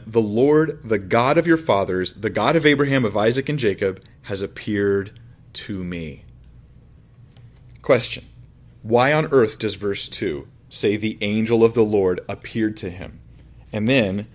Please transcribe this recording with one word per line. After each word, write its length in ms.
'The 140
Lord, 600
the 140
God 400
of 80
your 120
fathers, 560
the 180
God 240
of 100
Abraham, 400
of 100
Isaac, 320
and 120
Jacob, 420
has 180
appeared 680
to 300
me.'" 400
Question. 420
Why 320
on 180
earth 280
does 160
verse 340
two 380
say 300
the 240
angel 420
of 120
the 100
Lord 420
appeared 500
to 120
him? 300
And 160
then 480